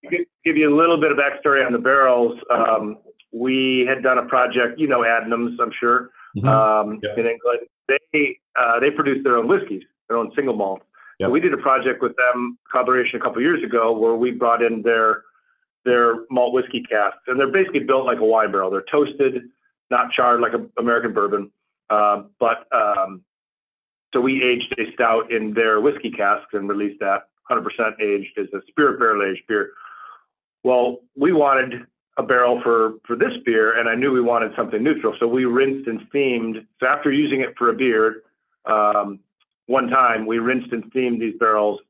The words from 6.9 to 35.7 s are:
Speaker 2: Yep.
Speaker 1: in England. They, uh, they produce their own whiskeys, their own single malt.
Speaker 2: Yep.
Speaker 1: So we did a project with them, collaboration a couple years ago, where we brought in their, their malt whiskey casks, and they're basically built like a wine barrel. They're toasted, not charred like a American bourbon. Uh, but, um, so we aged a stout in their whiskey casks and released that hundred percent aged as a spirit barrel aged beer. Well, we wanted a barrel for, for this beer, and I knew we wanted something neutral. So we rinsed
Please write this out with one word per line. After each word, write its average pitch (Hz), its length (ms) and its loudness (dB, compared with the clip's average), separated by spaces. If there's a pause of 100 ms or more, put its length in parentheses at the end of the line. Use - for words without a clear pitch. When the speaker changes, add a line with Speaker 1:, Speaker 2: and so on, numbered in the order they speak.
Speaker 2:
Yep. 107 160 -6
Speaker 1:
in 117 80 -2
England. 117 340 -2 (280)
They, 139 500 -2 (180)
uh, 120 240 2
they 139 120 2
produce 139 320 -2
their 123 140 2
own 113 100 0
whiskeys, 117 340 -2 (260)
their 117 100 -2
own 113 180 -4
single 131 200 -2
malt. 98 260 -4 (380)
Speaker 2:
Yep. 117 80 -2
Speaker 1:
So 120 40 0
we 147 80 2
did 175 140 0
a 135 40 -4
project 131 460 0
with 120 140 -4
them, 123 420 0 (100)
collaboration 127 500 0
a - 40 -8
couple 120 180 -4
years 165 220 0
ago, 113 340 0
where 113 160 2
we 120 160 0
brought 120 320 0
in 113 220 -2
their, 113 400 2 (600)
their 120 440 2
malt 123 240 0
whiskey 123 300 -2
casks, 104 420 -2
and 127 140 -2
they're 135 120 0
basically 185 280 0
built 131 260 0
like 117 140 -2
a 107 60 2
wine 110 260 2
barrel. 95 180 0
They're 98 220 -4
toasted, 139 500 0 (480)
not 123 220 0
charred 120 280 2
like 113 140 -2
a 110 100 -4 (160)
American 117 340 0
bourbon. 101 360 -2 (400)
Uh, 104 340 2 (160)
but, 117 320 -2
um, 98 520 -2 (920)
so 131 80 2
we 131 220 0
aged 123 360 0
a 107 140 -6
stout 113 380 0
in 110 240 -4
their 110 260 2
whiskey 139 300 -2
casks 104 420 -2
and 101 160 -6
released 101 300 -4
that 98 240 -2 (240)
hundred 117 160 -2
percent 110 360 -4
aged 101 380 -4
as 98 160 -6
a 98 140 -8
spirit 135 320 0
barrel 110 240 2
aged 95 240 -6
beer. 104 240 -2 (920)
Well, 123 360 0 (160)
we 147 160 2
wanted 131 560 0 (300)
a - 60 -4
barrel 123 400 2
for, 113 320 2 (100)
for 120 100 -4
this 214 160 0 (140)
beer, 113 340 2
and 117 80 0
I 113 80 0
knew 131 160 0
we 127 80 2
wanted 117 360 0
something 113 280 -4
neutral. 117 360 0
So 117 80 0
we 127 180 0
rinsed 135 420 0